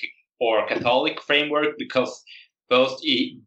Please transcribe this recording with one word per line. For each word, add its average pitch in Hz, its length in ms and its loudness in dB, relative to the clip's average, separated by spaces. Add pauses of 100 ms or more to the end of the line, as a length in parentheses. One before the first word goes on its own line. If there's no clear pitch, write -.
(400)
or 110 260 2
Catholic 123 540 0
framework, 147 560 0
because - 480 -4 (460)
both, 127 360 2
i-, - 300 0 (100)